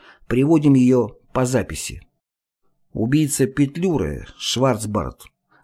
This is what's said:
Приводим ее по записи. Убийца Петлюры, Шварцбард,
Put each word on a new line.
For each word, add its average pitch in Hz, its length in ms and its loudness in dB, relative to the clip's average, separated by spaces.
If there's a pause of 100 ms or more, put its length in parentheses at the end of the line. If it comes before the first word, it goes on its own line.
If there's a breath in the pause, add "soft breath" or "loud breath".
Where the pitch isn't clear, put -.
(260 soft breath)
Приводим 147 480 4
ее 123 360 4 (220)
по 127 140 0
записи. 98 560 -4 (880)
Убийца 139 540 0
Петлюры, 135 800 -2 (100)
Шварцбард, 107 840 -4 (420 soft breath)